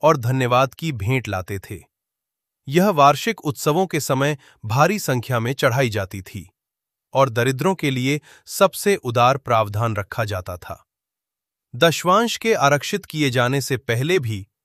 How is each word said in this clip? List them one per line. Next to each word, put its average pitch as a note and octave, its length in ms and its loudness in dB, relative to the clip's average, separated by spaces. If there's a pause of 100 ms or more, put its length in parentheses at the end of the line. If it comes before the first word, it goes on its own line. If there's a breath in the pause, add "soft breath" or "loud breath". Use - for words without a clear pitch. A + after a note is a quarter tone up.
और D#3 140 6
धन्यवाद B2+ 580 0
की D#3+ 180 -6
भेंट A#2 360 -2
लाते G2 300 -6
थे। F#2 220 -14 (880)
यह F3 200 4
वार्षिक D3 520 4
उत्सवों D#3 460 0
के D3+ 140 -4
समय C#3 380 -2 (260 soft breath)
भारी D3+ 340 2
संख्या B2 420 -2
में A#2 120 -4
चढ़ाई C3+ 380 0
जाती G2 320 -6
थी - 280 -16 (640)
और C3 160 4
दरिद्रों C3 460 0
के D3+ 160 -2
लिए C3+ 300 -2 (260 soft breath)
सबसे - 500 0
उदार B2 400 2
प्रावधान A2 600 -2
रखा G#2 280 -6
जाता F#2 320 -8
था। - 300 -18 (880)
दशवांश F3 640 2
के A3+ 180 0
आरक्षित C#3+ 520 0
किए D3 240 -2
जाने B2 300 0
से C3 160 -4
पहले C3 420 -2
भी A2 300 -6 (160)